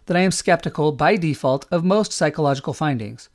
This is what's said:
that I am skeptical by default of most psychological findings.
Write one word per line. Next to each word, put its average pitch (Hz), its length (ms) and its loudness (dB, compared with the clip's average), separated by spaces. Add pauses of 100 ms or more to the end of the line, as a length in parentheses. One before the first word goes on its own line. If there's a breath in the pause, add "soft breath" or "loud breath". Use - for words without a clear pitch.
that 175 100 0
I 180 40 4
am 190 120 2
skeptical 165 580 0
by 151 260 2
default 143 540 0
of 170 140 0
most 202 280 2
psychological 147 600 -2
findings. 120 600 -4